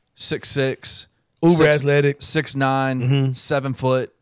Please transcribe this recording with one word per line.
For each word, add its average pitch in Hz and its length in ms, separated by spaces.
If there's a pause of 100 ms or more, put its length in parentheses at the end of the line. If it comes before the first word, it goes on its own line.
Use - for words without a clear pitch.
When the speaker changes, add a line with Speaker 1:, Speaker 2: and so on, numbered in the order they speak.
(140)
Speaker 1:
six - 360
six, - 560 (360)
Speaker 2:
Uber 170 120
Speaker 1:
six, 156 220
Speaker 2:
athletic. 143 440
Speaker 1:
six - 340
nine, 135 460
Speaker 2:
Mm-hmm. 135 320
Speaker 1:
seven-foot 131 880